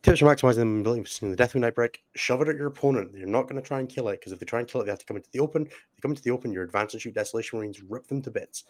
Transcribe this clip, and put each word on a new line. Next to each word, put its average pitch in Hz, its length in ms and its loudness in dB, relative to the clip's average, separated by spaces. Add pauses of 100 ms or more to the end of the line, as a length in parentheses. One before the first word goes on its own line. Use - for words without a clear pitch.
tips 170 160 6
for 147 60 8
maximizing 120 480 6
the 107 60 0
ability 113 220 0
of - 80 -12
seeing 98 260 -4
the - 20 -4
Deathwing 123 220 2
Night 117 160 2
Break. 117 260 0 (140)
Shove 127 260 0
it 151 60 2
at 151 80 0
your 143 120 -4
opponent. 139 460 0
You're 95 140 -10
not 127 220 2
gonna 139 120 -6
try 135 200 -4
and 127 80 -4
kill 123 180 -4
it, 98 160 -4
'cause 95 80 -12
if 90 80 -10
they - 60 -10
try 117 140 -2
and 117 100 -4
kill 127 100 -4
it, 104 60 -2
they 101 60 -4
have 98 80 -6
to - 60 -20
come 104 120 -8
into - 160 -14
the 127 80 -2
open. 156 220 0
If 151 80 -8
they - 300 -20
come 151 100 -4
into 143 120 -6
the 120 80 0
open, 123 220 -4
your 90 100 -4
advance 104 300 -2
and 110 80 -10
shoot 110 120 -10
Desolation 110 460 -4
Marines, 101 240 -8
rip 107 240 -10
them 139 140 -2
to 123 100 -10
bits. - 380 -8